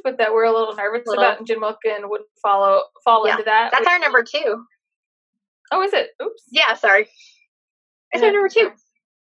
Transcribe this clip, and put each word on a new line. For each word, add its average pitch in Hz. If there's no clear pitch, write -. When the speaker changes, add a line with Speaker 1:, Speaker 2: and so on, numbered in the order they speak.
Speaker 1:
but 262
that 220
we're 226
a 226
little 220
nervous 214
Speaker 2:
Little. 202
Speaker 1:
about, 214
and 226
Jen 220
Wilkin 208
would 208
follow, 196
fall 220
Speaker 2:
Yeah. 214
Speaker 1:
into 214
that, 220
Speaker 2:
That's 247
Speaker 1:
which 233
Speaker 2:
our 359
number 254
two. 233
Speaker 1:
Oh, 381
is 403
it? -
Oops. 403
Speaker 2:
Yeah, 254
sorry. 214
It's 339
Speaker 1:
Yeah, 440
Speaker 2:
our 403
number 403
two. 440
Speaker 1:
okay. -